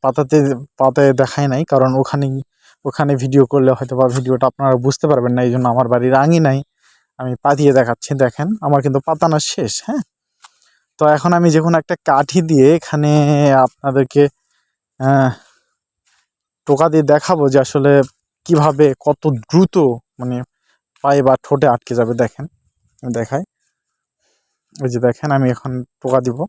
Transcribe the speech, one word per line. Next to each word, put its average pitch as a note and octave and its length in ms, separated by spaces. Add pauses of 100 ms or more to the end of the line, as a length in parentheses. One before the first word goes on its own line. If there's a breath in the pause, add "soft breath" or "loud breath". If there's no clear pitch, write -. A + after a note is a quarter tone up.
পাতাতে, C#3 360 (400)
পাতায় C3+ 360
দেখাই C#3 340
নাই, C3 160
কারণ C3 320
ওখানে, C#3 320 (580 soft breath)
ওখানে C#3+ 300
ভিডিও C3 300
করলে C3 260
হয়তো B2+ 240
বা C3 120
ভিডিওটা B2+ 400
আপনারা C3+ 280
বুঝতে C3+ 320
পারবেন B2 260
না, B2 100
এই B2 80
জন্য B2+ 160
আমার A#2+ 200
বাড়ির B2 260
আঙিনায় C#3+ 480 (580)
আমি B2+ 240
পা C#3+ 120
দিয়ে C#3+ 180
দেখাচ্ছি। A#2+ 420
দেখেন, C3+ 320 (140)
আমার D3 200
কিন্তু C3+ 180
পাতানো D#3 400
শেষ, - 340 (120)
হ্যাঁ। B3 180 (960 soft breath)
তো D#3 100
এখন D3+ 260
আমি E3+ 180
যে D#3 100
কোনো E3+ 160
একটা E3 180 (100)
কাঠি D3 360
দিয়ে D#3 340
এখানে D3 360 (420)
আপনাদেরকে, C3+ 720 (760)
আহ, C3+ 320 (1400 soft breath)
টোকা D3 220
দিয়ে D#3 140
দেখাবো D3 460
যে C3+ 100
আসলে C#3 320 (540)
কিভাবে, D3 540
কত - 280
দ্রুত, D3+ 480 (440)
মানে, B2 180 (680)
পায়ে C#3 180
বা C3 120 (100)
ঠোঁটে C#3+ 240
আটকে A#2+ 280
যাবে। A#2 180
দেখেন, A#2+ 320 (580)
আমি B2+ 100
দেখাই, A#2+ 300 (1300)
এই C#3 140
যে A#2+ 100
দেখেন, B2 320
আমি C3+ 180
এখন B2+ 220 (300)
টোকা C3 200
দিব। B2 280